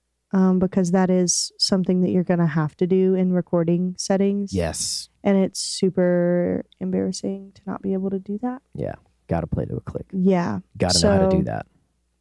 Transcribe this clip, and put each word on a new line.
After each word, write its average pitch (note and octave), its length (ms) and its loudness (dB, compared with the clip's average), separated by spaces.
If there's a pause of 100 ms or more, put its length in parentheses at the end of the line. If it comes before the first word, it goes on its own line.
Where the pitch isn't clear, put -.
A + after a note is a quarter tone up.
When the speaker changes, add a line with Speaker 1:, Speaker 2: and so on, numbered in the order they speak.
(320)
Speaker 1:
um, F#3 280 4
because F#3 320 0
that F#3 180 4
is F3+ 480 0
something F#3 440 2
that F3+ 100 2
you're F#3 120 2
gonna E3+ 240 2
have D3+ 300 -2
to F#3 100 0
do F#3+ 280 2
in F#3 160 2
recording F3 680 0
settings. G3 560 -2
Speaker 2:
Yes. - 560 -4 (140)
Speaker 1:
And G3 140 4
it's F#3+ 220 0
super F3+ 1080 0 (160)
embarrassing G3 760 -6
to - 100 -20
not F#3+ 160 -10
be G3 120 -4
able F#3+ 180 -4
to G3 80 -4
do G3+ 200 -8
that. B3 220 -8 (140)
Speaker 2:
Yeah. - 200 -6 (320)
Gotta E2 200 -2
play - 180 -4
to - 120 -6
a - 40 -8
click. - 300 -10
Speaker 1:
Yeah. F#3+ 480 2 (180)
Speaker 2:
Gotta F3 220 0
know G#3 140 4
how G3 60 4
to F#3+ 100 4
do F#3+ 80 2
Speaker 1:
So, - 80 2
Speaker 2:
that. A1 200 -6 (560)